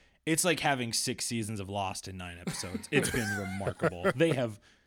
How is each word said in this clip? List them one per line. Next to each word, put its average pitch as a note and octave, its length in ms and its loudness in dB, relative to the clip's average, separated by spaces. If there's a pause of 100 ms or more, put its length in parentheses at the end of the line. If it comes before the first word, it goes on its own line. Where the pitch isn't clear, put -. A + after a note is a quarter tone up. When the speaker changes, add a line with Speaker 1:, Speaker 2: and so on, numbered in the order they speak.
(260)
Speaker 1:
It's D#3+ 180 2
like E3+ 160 4
having B2+ 320 2
six - 320 -2
seasons A2 380 -2
of F#2+ 80 -6
Lost G2 400 -4
in F#2 80 -10
nine F2 200 -10
episodes. F#2 540 -6
It's D3 180 6
been A2+ 200 0
Speaker 2:
<laughs> G2+ 80 0
Speaker 1:
remarkable. F#2+ 760 0
They D#3 200 4
have A#2 260 -2 (280)